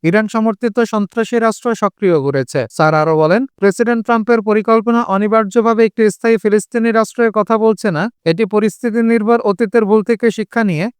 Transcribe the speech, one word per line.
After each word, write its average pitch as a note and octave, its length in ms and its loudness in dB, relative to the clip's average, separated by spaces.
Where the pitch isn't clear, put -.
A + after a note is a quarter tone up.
ইরান G#3 240 0
সমর্থিত A3 520 -2
সন্ত্রাসী A3 600 -2
রাষ্ট্র A3+ 360 -2
সক্রিয় F#3+ 460 0
করেছে। C3+ 380 -2
স্যার D#3 220 2
আরও D#3 240 2
বলেন, E3 240 2
প্রেসিডেন্ট A3+ 480 0
ট্রাম্পের A#3 360 0
পরিকল্পনা A3 640 0
অনিবার্যভাবে G#3+ 840 0
একটি A3 240 -2
স্থায়ী A3+ 280 0
ফিলিস্তিনি A3 540 0
রাষ্ট্রের A3+ 400 0
কথা A3 260 0
বলছে A3 340 0
না, D#3+ 120 -2
এটি E3 200 0
পরিস্থিতি G#3+ 580 -2
নির্ভর A3+ 380 2
অতীতের G#3+ 440 0
ভুল G#3+ 180 2
থেকে A#3 280 -2
শিক্ষা A3 320 -4
নিয়ে F3 220 -2